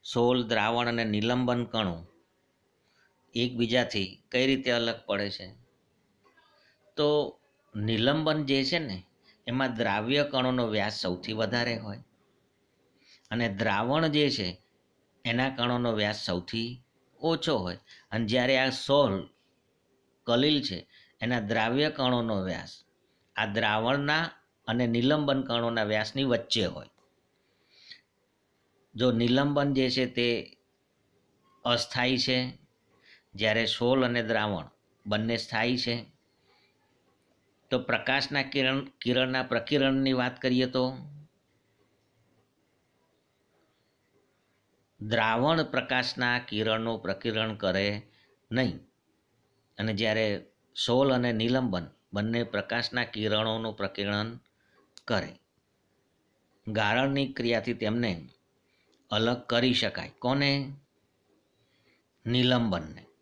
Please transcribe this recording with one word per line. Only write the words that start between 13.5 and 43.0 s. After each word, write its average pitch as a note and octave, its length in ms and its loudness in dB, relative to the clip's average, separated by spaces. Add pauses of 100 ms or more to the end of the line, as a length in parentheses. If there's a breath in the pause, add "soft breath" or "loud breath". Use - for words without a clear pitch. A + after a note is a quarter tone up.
દ્રાવણ A2+ 560 2
જે D3 160 4
છે, F#2+ 200 -2 (760)
એના B2+ 320 0
કણોનો A#2+ 360 0
વ્યાસ G#2+ 280 0
સૌથી A2+ 480 -4 (520)
ઓછો D#3+ 360 0
હોય. F2+ 220 -4 (300 loud breath)
અને A2+ 160 -2
જ્યારે B2 320 2
આ C3 200 2
સોલ, C#3 360 4 (1120)
કલીલ C#3 340 4
છે, F#2 180 -6 (420 soft breath)
એના A#2 280 -2
દ્રાવ્ય A#2 420 2
કણોનો B2 520 0
વ્યાસ F2 300 -6 (640)
આ G#2 200 -2
દ્રાવણના C3 680 0 (420)
અને A#2+ 200 2
નિલંબન C3+ 560 2
કણોના A#2 480 0
વ્યાસની B2 400 -2
વચ્ચે A2+ 360 0
હોય. - 240 -10 (2000 loud breath)
જો B2 160 2
નિલંબન C#3 640 2
જે C3 160 2
છે B2+ 220 0
તે A#2+ 160 0 (1400)
અસ્થાયી B2 580 0
છે, B2+ 140 2 (1000 soft breath)
જ્યારે A2 340 2
સોલ B2+ 340 2
અને A#2+ 200 0
દ્રાવણ G#2 440 -2 (380)
બંને A2 320 0
સ્થાયી A#2+ 460 -2
છે. A#2 120 -2 (1800 soft breath)
તો C3 100 0
પ્રકાશના C3+ 680 -2
કિરણ, C3+ 300 0 (180)
કિરણના B2+ 520 0
પ્રકિરણની C3+ 680 2
વાત B2+ 200 -2
કરીએ B2+ 300 2
તો B2+ 140 0 (4000)